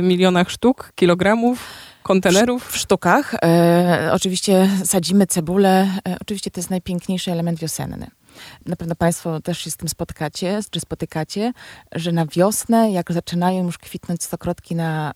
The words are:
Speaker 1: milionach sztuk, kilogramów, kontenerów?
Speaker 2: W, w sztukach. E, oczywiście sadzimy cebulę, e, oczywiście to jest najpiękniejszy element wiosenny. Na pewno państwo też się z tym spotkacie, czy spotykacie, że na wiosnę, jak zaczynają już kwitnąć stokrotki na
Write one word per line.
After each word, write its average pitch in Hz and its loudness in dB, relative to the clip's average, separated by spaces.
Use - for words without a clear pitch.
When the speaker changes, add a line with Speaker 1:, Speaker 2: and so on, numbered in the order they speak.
Speaker 1:
milionach 185 4
sztuk, - 0
kilogramów, 202 2
kontenerów? 202 2
Speaker 2:
W, - -14
w - -6
sztukach. 208 2
E, 170 4
oczywiście 190 2
sadzimy 180 2
cebulę, 190 2
e, 185 -4
oczywiście 196 -10
to - -10
jest 170 -6
najpiękniejszy 185 -4
element 170 -2
wiosenny. 147 -8
Na 170 -6
pewno 170 -6
państwo 170 -2
też 170 -6
się 160 -10
z - -10
tym 160 -8
spotkacie, 175 -6
czy 170 -6
spotykacie, 165 -6
że 170 -4
na 165 0
wiosnę, 214 2
jak 175 -2
zaczynają 175 -2
już 170 -6
kwitnąć - -8
stokrotki - -8
na 156 -4